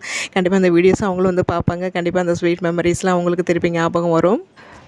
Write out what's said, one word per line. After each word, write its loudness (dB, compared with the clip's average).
கண்டிப்பா 0
அந்த 4
வீடியோஸும் 4
அவங்களும் 0
வந்து 0
பார்ப்பாங்க. -2
கண்டிப்பா -2
அந்த 0
ஸ்வீட் -2
மெமரிஸ்லாம் 0
அவங்களுக்கு 0
திருப்பி 0
ஞாபகம் 0
வரும். 2